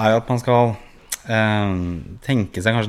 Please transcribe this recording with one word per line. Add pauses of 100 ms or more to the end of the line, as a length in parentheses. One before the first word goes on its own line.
er
jo
at
man
skal, (500)
eh, (500)
tenke
seg
kanskje